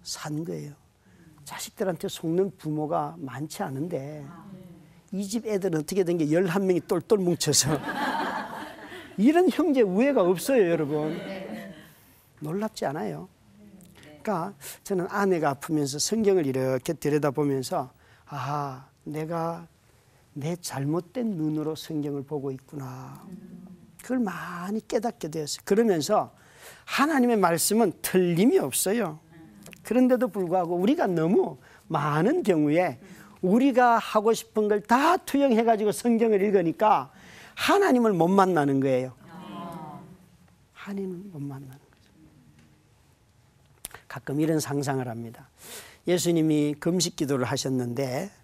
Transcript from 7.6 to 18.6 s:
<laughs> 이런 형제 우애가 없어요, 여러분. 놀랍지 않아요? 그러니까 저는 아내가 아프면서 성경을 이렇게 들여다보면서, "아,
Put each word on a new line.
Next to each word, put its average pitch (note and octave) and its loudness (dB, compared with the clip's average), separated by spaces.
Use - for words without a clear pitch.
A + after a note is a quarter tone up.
<laughs> - -16
이런 D#4 6
형제 C#4+ 2
우애가 A3+ 4
없어요, F#3 4
여러분. D#3 -2
놀랍지 G3+ -6
않아요? E3 -6
그러니까 G3 -4
저는 F3+ -2
아내가 F#3 2
아프면서 D3 -2
성경을 G3 2
이렇게 C3 -2
들여다보면서, C#3+ 0
"아, C#3 -8